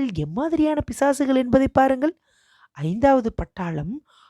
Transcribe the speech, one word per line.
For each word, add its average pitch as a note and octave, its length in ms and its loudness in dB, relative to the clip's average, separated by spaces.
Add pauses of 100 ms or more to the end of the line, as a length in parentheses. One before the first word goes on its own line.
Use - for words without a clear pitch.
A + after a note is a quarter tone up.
(140)
எம்மாதிரியான D4+ 680 -2
பிசாசுகள் C4+ 540 0
என்பதை C4 320 2
பாருங்கள். C4+ 480 2 (560)
ஐந்தாவது A3 640 2
பட்டாளம் E3+ 600 -8 (360)